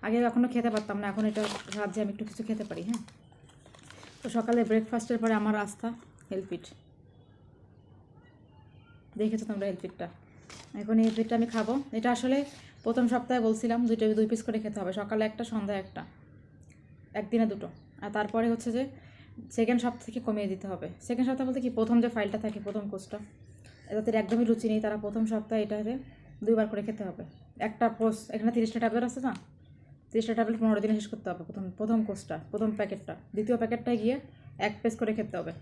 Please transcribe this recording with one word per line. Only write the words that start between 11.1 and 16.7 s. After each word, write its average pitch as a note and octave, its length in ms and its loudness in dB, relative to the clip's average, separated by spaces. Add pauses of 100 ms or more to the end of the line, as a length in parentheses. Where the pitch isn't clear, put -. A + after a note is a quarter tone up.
Fit-টা A3+ 160 2
আমি A3+ 100 4
খাবো। A#3 460 0
এটা A3+ 200 0
আসলে B3+ 340 2 (380)
প্রথম A#3 240 4
সপ্তাহে B3 320 2
বলছিলাম A3+ 480 2
দুইটা, A3 260 4
দুই G#3+ 140 4
পিস A3+ 160 -2
করে A3 160 -2
খেতে G#3 200 -6
হবে, F#3 140 -2
সকালে G#3+ 320 0
একটা, G#3+ 180 -4
সন্ধ্যায় G#3 360 -2
একটা, D#3+ 260 -10 (1080)